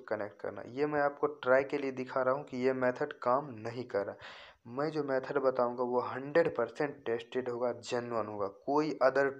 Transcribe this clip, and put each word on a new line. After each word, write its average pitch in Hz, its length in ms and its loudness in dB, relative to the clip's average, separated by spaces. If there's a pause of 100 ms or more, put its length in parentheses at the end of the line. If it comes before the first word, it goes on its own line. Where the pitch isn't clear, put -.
कनेक्ट 107 340 -4
करना 101 200 -8
है। 113 160 -12
ये 147 80 2
मैं 151 160 2
आपको 143 260 2
ट्राई 135 360 4
के 143 140 -2
लिए 135 140 -2
दिखा 127 300 -2
रहा 127 120 2
हूँ 147 100 -4
कि 135 140 -10
ये 127 160 4
मेथड 127 400 0
काम 131 320 2
नहीं 117 380 -8
कर 101 220 -2
रहा। 101 100 -6 (520)
मैं 139 220 -2
जो 151 140 -2
मेथड 135 340 0
बताऊँगा 127 460 2
वो 123 160 2
हंड्रेड 139 560 2
परसेंट 139 500 -2
टेस्टेड 123 440 -2
होगा, 120 220 0
जेन्युइन 117 540 -2
होगा, 104 220 -4
कोई 147 560 0
other 135 260 6 (100)